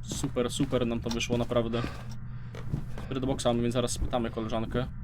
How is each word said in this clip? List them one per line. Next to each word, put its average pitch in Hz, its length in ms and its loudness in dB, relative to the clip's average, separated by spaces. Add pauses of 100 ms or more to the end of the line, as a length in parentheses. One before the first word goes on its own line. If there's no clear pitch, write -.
Super, 127 480 0
super 127 360 2
nam 117 120 0
to 120 100 -2
wyszło, 117 280 2
naprawdę. 117 440 2 (1200)
Z - 40 -6
Spiritboxa 135 400 0
mamy, 120 160 6
więc 120 120 2
zaraz 120 180 2
spytamy 117 380 0
koleżankę. 113 580 0 (160)